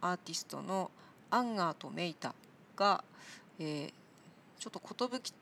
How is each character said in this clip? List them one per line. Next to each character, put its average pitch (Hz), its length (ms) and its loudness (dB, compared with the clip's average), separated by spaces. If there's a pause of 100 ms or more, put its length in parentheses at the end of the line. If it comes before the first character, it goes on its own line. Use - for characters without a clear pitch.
ア 180 120 2
ー 180 60 2
テ - 140 -10
ィ 170 40 -4
ス - 100 -4
ト - 160 -6
の 190 300 0 (380)
ア 240 120 6
ン 233 140 0
ガ 170 160 4
ー - 20 -4
と - 160 -8
メ 160 160 -2
イ 165 80 -4
タ 127 180 -4 (440)
が、 196 260 6 (560)
え 151 320 -2
ー、 - 20 -20 (680)
ち - 80 -10
ょ 226 40 -8
っ - 20 -16
と - 360 -4
寿 247 120 -2 (220)